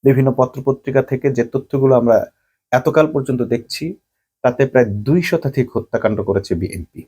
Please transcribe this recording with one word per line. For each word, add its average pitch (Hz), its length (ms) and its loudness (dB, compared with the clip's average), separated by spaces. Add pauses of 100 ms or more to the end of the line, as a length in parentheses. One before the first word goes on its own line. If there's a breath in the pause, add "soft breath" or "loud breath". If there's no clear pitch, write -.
বিভিন্ন 135 340 4
পত্রপত্রিকা 131 640 -2
থেকে 131 300 -4
যে 120 100 0
তথ্যগুলো 135 520 0
আমরা 117 360 2 (400)
এতকাল 156 400 2
পর্যন্ত 131 300 -4
দেখছি, 135 540 -6 (480)
তাতে 131 240 2
প্রায় 127 180 4
দুই 107 360 0
শতাধিক 135 560 -2
হত্যাকাণ্ড 101 460 -2
করেছে 98 320 -2
বিএনপি। 87 520 -8